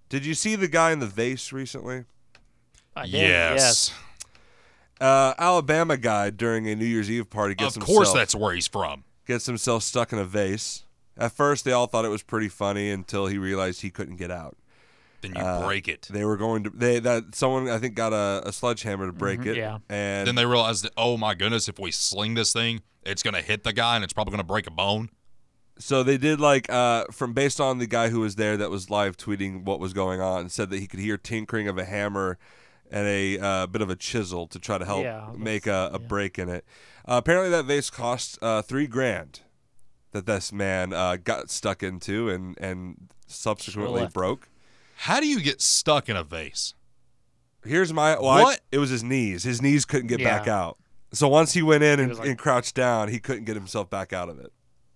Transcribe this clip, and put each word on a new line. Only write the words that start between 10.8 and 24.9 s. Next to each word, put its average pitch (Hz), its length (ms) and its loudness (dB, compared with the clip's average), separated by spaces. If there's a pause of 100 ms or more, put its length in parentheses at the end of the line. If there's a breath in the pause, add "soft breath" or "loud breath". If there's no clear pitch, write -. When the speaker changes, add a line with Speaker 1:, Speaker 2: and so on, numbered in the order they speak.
Speaker 1:
At 117 160 -2
first, 143 320 2
they 135 60 0
all 123 160 2
thought 113 180 0
it 113 40 -2
was 104 140 -4
pretty 110 240 -4
funny 101 420 -2
until 98 380 -4
he 98 100 -2
realized 95 440 -4
he 101 100 -8
couldn't 90 240 -10
get 87 160 -10
out. 85 240 -12 (680 soft breath)
Speaker 3:
Then 95 140 -12
you 104 60 -6
Speaker 1:
Uh, 90 240 -2
Speaker 3:
break 98 220 -2
it. - 220 -8
Speaker 1:
they 104 160 -4
were 107 120 0
going 110 260 -2
to, 101 60 -6
they, 120 300 2
that, 117 360 -2
someone, 131 340 0
I 113 100 0
think, 117 160 -6
got 113 180 0
a, 101 340 0
a 101 60 -6
sledgehammer 104 540 -4
to 90 60 -8
break 98 280 -2
Speaker 2:
Mm-hmm, 123 80 -4
Speaker 1:
it. 113 80 -2
Speaker 2:
yeah. 107 200 -6 (120)
Speaker 1:
And 101 380 -2
Speaker 3:
Then 123 80 0
they 120 100 4
realized 113 400 2
that, - 120 -8
"Oh 117 200 2
my 107 180 0
goodness, 107 320 0
if 98 120 -10
we 92 120 -6
sling 107 440 -2
this 113 180 0
thing, 117 280 -2 (220)
it's 98 200 -6
gonna 98 180 -2
hit 104 220 -2
the 113 100 -2
guy 117 220 2
and 107 80 0
it's 90 100 -8
probably 104 180 -4
gonna 101 120 -4
break 98 240 -2
a 82 40 -14
bone." 110 380 0 (720)